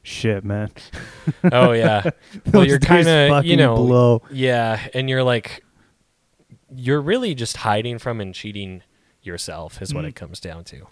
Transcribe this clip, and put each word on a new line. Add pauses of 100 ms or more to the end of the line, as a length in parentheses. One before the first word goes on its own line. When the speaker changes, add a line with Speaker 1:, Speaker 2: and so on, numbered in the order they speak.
Speaker 1:
shit,
man.
<laughs>
Speaker 2:
Oh,
yeah. (440)
Speaker 1:
Those
Speaker 2:
Well,
you're
Speaker 1:
days (160)
Speaker 2:
kinda,
you
Speaker 1:
fucking
Speaker 2:
know,
Speaker 1:
blow. (100)
Speaker 2:
yeah,
and
you're,
like, (1120)
you're
really
just
hiding
from
and
cheating (400)
yourself
is
what
Speaker 1:
Mm-hmm.
Speaker 2:
it
comes
down
to,
right?